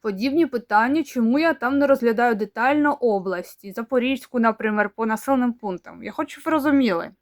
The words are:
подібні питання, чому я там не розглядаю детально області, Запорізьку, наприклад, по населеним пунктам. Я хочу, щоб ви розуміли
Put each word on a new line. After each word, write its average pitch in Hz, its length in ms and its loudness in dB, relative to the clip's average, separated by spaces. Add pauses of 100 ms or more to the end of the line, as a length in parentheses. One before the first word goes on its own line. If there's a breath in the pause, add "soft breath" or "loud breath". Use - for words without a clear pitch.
подібні 262 460 0
питання, 240 560 0
чому 240 360 0
я 330 160 2
там 269 240 -2
не 277 80 4
розглядаю 240 480 2
детально 269 600 0
області, 190 760 -4
Запорізьку, 247 640 -2
наприклад, 214 580 0
по 226 100 -4
населеним 247 460 0
пунктам. 185 520 -10
Я 208 80 -10
хочу, 302 180 -6
щоб - 140 -20
ви 320 60 -2
розуміли 269 600 2 (120)